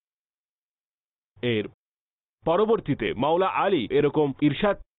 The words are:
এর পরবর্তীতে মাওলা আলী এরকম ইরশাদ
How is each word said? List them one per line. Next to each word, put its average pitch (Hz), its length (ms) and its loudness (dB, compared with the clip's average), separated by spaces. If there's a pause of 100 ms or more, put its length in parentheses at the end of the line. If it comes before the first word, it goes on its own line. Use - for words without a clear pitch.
(1400)
এর 117 280 -2 (760)
পরবর্তীতে 165 680 0
মাওলা 160 340 0
আলী 175 440 0
এরকম 143 500 2
ইরশাদ 170 400 0 (180)